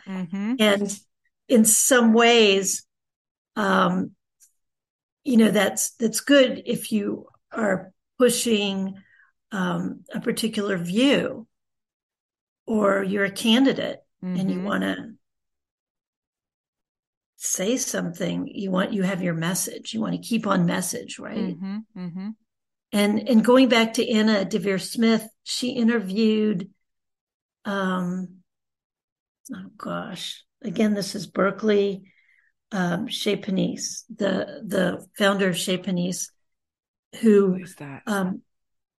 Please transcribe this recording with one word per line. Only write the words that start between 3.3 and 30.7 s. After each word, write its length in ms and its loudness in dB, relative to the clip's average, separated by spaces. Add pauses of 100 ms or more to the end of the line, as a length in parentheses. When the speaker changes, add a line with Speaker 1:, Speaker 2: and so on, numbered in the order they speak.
Speaker 2:
um, 560 0 (1120)
you 140 2
know, 120 8
that's, 420 0
that's 280 -4
good 460 4
if 260 -6
you 360 -4 (260)
are 400 -2 (240)
pushing, 800 2 (560)
um, 500 -4 (120)
a 60 -6
particular 580 -2
view 720 0 (1200)
or 340 2
you're 240 -2
a 60 -2
candidate 680 2 (220)
and 160 -6 (140)
you 60 -4
Speaker 1:
Mm-hmm. 80 -6
Speaker 2:
wanna 480 -4 (2250)
say 400 -2
something, 760 -4
you 160 -6
want, 240 -2
you 100 -2
have 200 -2
your 100 -2
message, 600 -6
you 80 -4
wanna 180 -4
keep 260 -4
on 200 2
message, 540 -4
right? 180 -12 (200)
Speaker 1:
Mm-hmm, 200 -10 (200)
mm-hmm. 320 -12 (640)
Speaker 2:
And, 380 0
and 160 6
going 240 6
back 240 4
to 160 -2
Anna 360 2
Deavere 360 -2
Smith, 440 0 (180)
she 280 -6
interviewed, 1000 0 (920)
um, 720 -4 (1160)
oh 240 -14
gosh, 640 -10 (200)
again, 320 0